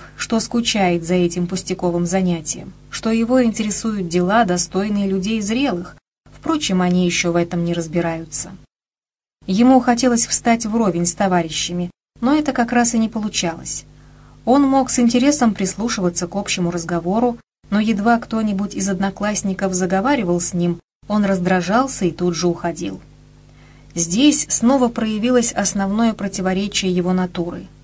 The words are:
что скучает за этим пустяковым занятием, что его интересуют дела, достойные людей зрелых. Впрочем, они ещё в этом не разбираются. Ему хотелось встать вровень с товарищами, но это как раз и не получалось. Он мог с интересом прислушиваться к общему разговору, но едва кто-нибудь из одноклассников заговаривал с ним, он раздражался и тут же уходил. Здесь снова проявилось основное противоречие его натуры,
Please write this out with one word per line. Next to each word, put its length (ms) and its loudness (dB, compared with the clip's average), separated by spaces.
что 240 -2
скучает 640 0
за 120 0
этим 320 0
пустяковым 580 -2
занятием, 640 -2
что 220 -4
его 320 2
интересуют 640 -2
дела, 380 2
достойные 600 -2
людей 340 -2
зрелых. 560 -2
Впрочем, 500 -2
они 240 4
ещё 280 0
в 20 -2
этом 300 0
не 80 -2
разбираются. 800 -4
Ему 340 6
хотелось 460 2
встать 380 0
вровень 400 0
с 80 0
товарищами, 800 -2
но 140 4
это 180 0
как 180 -2
раз 220 2
и 60 2
не 100 2
получалось. 760 -6
Он 160 6
мог 280 2
с 100 0
интересом 540 4
прислушиваться 760 -2
к 100 -8
общему 340 -2
разговору, 640 -2
но 120 2
едва 360 2
кто-нибудь 580 -4
из 120 -2
одноклассников 840 -2
заговаривал 680 0
с 140 -4
ним, 260 0
он 160 2
раздражался 800 0
и 60 2
тут 220 -2
же 140 0
уходил. 540 -4
Здесь 560 2
снова 380 4
проявилось 640 0
основное 640 0
противоречие 800 -2
его 200 0
натуры, 540 -2